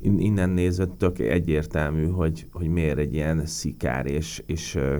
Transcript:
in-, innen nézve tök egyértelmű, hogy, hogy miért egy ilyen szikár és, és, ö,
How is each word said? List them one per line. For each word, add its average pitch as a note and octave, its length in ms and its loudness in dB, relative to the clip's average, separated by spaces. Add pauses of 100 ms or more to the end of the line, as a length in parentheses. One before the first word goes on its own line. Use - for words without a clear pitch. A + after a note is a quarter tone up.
in-, G2+ 180 4
innen F#2+ 300 2
nézve F2+ 380 2
tök F#2 320 0
egyértelmű, D#2 880 2
hogy, E2 440 0
hogy E2+ 160 -4
miért D#2+ 300 2
egy D2+ 160 0
ilyen D#2 320 0
szikár C2+ 600 -4
és, D2+ 400 -4
és, - 300 -6
ö, C#2 240 0